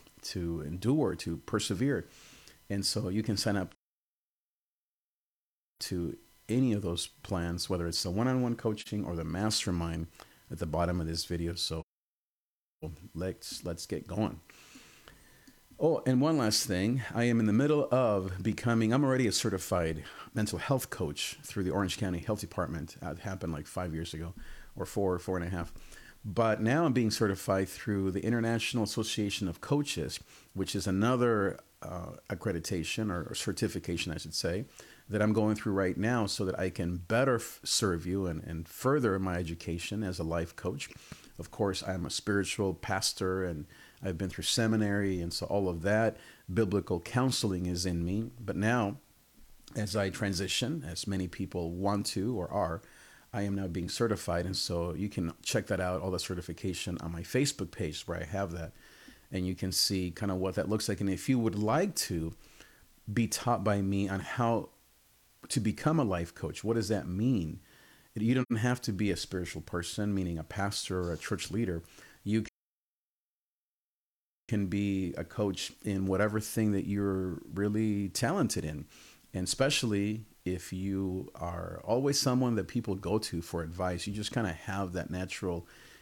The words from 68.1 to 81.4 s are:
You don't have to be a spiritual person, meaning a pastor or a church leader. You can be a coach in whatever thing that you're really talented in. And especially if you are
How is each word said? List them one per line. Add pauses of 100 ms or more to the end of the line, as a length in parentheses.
You
don't
have
to
be
a
spiritual
person,
meaning
a
pastor
or
a
church
leader. (420)
You (2000)
can
be
a
coach (100)
in
whatever
thing
that
you're (160)
really
talented
in. (480)
And
especially (200)
if
you
are